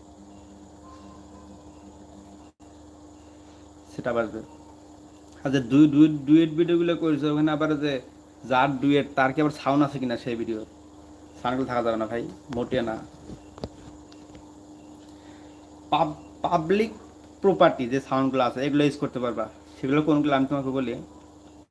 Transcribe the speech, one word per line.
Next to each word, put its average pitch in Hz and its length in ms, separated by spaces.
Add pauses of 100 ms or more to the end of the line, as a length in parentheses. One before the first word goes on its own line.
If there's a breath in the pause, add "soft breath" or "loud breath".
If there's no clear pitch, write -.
(4000)
সেটা - 160
আসবে। 110 300 (1000)
আর 139 80
যে 135 100
ডুয়েট, 139 300
ডুয়েট, 151 200
ডুয়েট 151 380
ভিডিওগুলো 170 480
করেছে, 151 320
ওখানে 151 220
আবার 151 280
যে 139 220 (480)
যার 131 280
ডুয়েট, 139 380
তার 131 180
কি 151 80
আবার 151 100
সাউন্ড 143 340
আছে 139 140
কিনা 123 180
সেই 117 180
ভিডিও? 110 300 (760)
সাউন্ডগুলো 127 260
থাকা 120 160
যাবে 113 140
না 110 80
ভাই, 117 220 (280)
মোটে 123 260
না। 110 160 (3000 loud breath)
পাব-, 156 240 (280)
পাবলিক 175 520 (480)
প্রপার্টি 165 480
যে 131 120
সাউন্ডগুলো 131 420
আছে, 120 220
এগুলো 147 200
ইউজ 143 120
করতে 135 220
পারবা। 110 300 (320)
সেগুলো 143 200
কোনগুলো 147 340
আমি 135 100
তোমাকে 135 240
বলি। 127 240 (760)